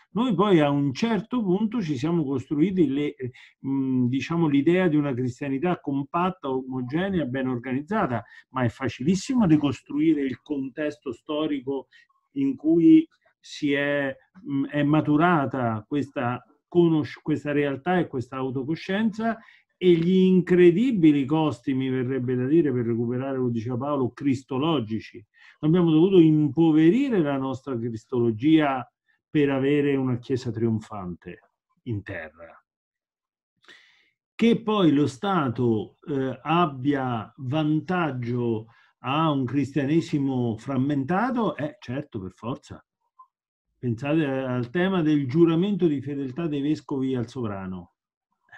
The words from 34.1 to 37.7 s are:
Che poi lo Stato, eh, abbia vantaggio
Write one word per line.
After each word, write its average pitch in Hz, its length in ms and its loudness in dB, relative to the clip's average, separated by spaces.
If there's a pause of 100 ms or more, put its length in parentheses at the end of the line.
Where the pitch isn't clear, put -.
Che 226 280 2
poi 196 300 2
lo 139 140 2
Stato, 123 880 -2 (120)
eh, 131 340 -4
abbia 135 920 -2
vantaggio 131 1300 -2 (320)